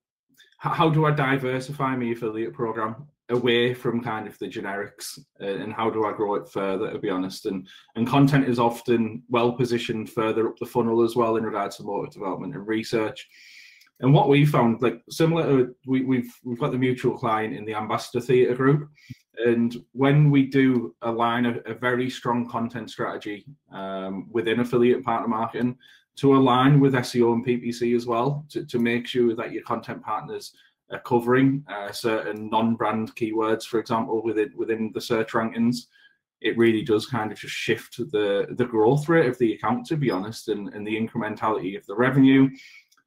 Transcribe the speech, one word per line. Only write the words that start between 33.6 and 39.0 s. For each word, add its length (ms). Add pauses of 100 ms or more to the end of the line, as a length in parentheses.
for 160
example, 460
within, 320
within 380
the 60
search 320
rankings, 480 (600)
it 160
really 260
does 220
kind 260
of 80
just 140
shift 460 (120)
the, 420
the 120
growth 420